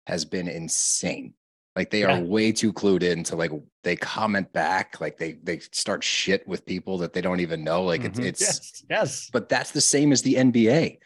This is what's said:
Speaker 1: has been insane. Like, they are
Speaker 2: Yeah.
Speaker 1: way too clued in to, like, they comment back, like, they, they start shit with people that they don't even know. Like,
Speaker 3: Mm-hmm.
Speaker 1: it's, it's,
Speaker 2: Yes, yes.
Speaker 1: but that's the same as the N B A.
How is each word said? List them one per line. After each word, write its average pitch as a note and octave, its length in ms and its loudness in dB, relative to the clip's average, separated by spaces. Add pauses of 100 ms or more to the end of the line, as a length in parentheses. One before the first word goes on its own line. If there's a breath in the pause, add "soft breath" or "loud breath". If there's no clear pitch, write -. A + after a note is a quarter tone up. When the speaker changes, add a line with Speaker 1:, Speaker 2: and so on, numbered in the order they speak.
Speaker 1:
has D#2+ 180 -4
been - 220 -6
insane. - 880 -4 (400)
Like, F#2 160 -4
they G#2 140 2
are F#2 140 4
Speaker 2:
Yeah. F2+ 60 -2
Speaker 1:
way A2 280 2
too A2 200 0
clued F#2 300 2
in E2+ 220 2
to, - 100 -6
like, E2 160 -2 (320)
they F2 140 -2
comment G2+ 560 -2
back, F2 480 -2
like, D#2 180 -6
they, D#2+ 140 -6 (100)
they E2+ 160 -4 (140)
start - 320 -4
shit - 420 0
with - 180 -6
people F#2 340 -4
that E2+ 140 -4
they F#2 80 -4
don't F2+ 200 0
even E2 240 -2
know. E2 180 0
Like, B2+ 200 0
Speaker 3:
Mm-hmm. A2+ 200 -4
Speaker 1:
it's, F#2 180 -4
it's, - 0 -
Speaker 2:
Yes, - 480 -4
yes. F3 440 -4
Speaker 1:
but A#2+ 160 -4
that's B2+ 240 -2
the D3+ 80 -2
same C#3+ 320 4
as B2 100 4
the B2+ 140 2
N B2+ 160 6
B A2+ 180 6
A. D3 360 2